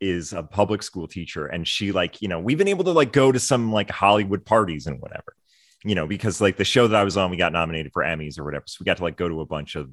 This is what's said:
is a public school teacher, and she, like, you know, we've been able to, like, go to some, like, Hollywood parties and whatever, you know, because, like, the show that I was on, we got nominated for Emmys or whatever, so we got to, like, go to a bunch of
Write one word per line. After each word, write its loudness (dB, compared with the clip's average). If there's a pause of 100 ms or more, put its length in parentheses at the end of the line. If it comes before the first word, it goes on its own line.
is -4
a -8
public -2
school -10
teacher, -10
and -8
she, -4
like, -2
you -6
know, -4
we've -2
been 4
able -2
to, 0
like, 4
go 6
to 2
some, 0
like, 0
Hollywood 2
parties 2
and -8
whatever, -16 (480)
you 0
know, -2
because, -4
like, 4
the 0
show 4
that 4
I 4
was 0
on, 2
we -4
got 2
nominated -2
for -2
Emmys -4
or -12
whatever, -8
so -18
we -14
got 2
to, -4
like, -4
go -2
to -4
a -8
bunch -8
of -8